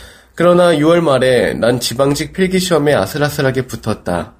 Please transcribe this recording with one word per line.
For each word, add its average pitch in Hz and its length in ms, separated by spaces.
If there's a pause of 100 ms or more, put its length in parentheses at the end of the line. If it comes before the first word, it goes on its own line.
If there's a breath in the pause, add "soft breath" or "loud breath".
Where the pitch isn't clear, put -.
(340 loud breath)
그러나 175 440
유월 165 240
말에 127 520
난 117 260
지방직 143 520
필기 185 280
시험에 151 340
아슬아슬하게 131 720
붙었다. 90 720